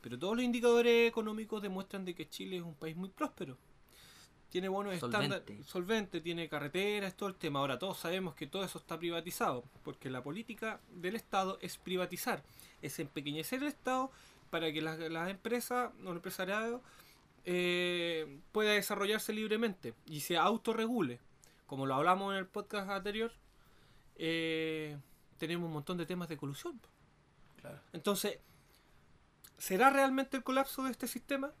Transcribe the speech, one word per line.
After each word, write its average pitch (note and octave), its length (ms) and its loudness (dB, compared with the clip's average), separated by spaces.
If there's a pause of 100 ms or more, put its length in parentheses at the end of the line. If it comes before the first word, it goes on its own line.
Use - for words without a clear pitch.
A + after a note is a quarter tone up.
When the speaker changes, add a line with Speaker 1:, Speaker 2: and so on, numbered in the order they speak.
Speaker 1:
Pero B2 140 -8
todos F#3+ 180 0
los B3+ 80 2
indicadores A#3 640 8
económicos G#3+ 540 -2
demuestran F#3+ 420 -4
de F3+ 100 -6
que D#3 140 -10
Chile F#3+ 300 -6
es F3 40 -6
un E3+ 120 -8
país D#3+ 200 -8
muy F3+ 140 -4
próspero. E3 480 -6 (920)
Tiene F#3 180 -2
buenos G3 320 0
Speaker 2:
Solvente. G3 240 2 (120)
Speaker 1:
estándares, G#2+ 300 -12
solvente, F#3 540 -2
tiene E3+ 300 -4
carreteras, F#3 680 -2
todo G3+ 140 -4
el F3+ 60 -10
tema. C#3+ 240 0
Ahora, F3 180 2
todos F#3 200 -2
sabemos F3 360 -2
que D3+ 120 -8
todo F#3+ 180 -4
eso E3+ 140 -6
está D#3+ 200 -8
privatizado, E3+ 680 0 (180)
porque - 280 -8
la B2+ 120 -4
política G#3+ 560 -6 (140)
del F#3 240 -4
Estado F#3+ 460 0
es F3+ 160 -10
privatizar, F3+ 640 -2 (400)
es C#3+ 160 -6
empequeñecer D#3 640 -4
el D4 60 0
Estado C4 440 -2 (380)
para E3 240 0
que D#3 80 -2
las, D#3+ 160 -2
las E3 320 -4
empresas A#3+ 600 0 (140)
o F#3 60 -6
el E3+ 60 -2
empresariado, G#3 680 -2 (640)
eh, F3 920 2 (140)
pueda G#3+ 200 4
desarrollarse G#3 600 2
libremente G#3+ 600 0 (120)
y D3+ 140 -6
se E3+ 160 0
autorregule. A3 840 2 (480)
Como C3+ 200 -2
lo C3+ 80 2
hablamos F#3 400 4
en G3 60 0
el F#3 60 -4
podcast G3+ 440 -6
anterior, G#3 420 -2 (840)
eh, D#3+ 800 0 (420)
tenemos E3+ 280 -2
un E3 60 -2
montón D3+ 260 -2
de E3 80 0
temas F3+ 220 -4
de D#3+ 80 -4
colusión. D3 420 -6 (840)
Speaker 3:
Claro. - 200 -14 (120)
Speaker 1:
Entonces, F#3+ 460 0 (1200)
¿será A3 320 6
realmente C4+ 460 4
el B3 80 -4
colapso C4 400 0
de C4 80 0
este B3 160 -6
sistema? C#4 420 -4 (100)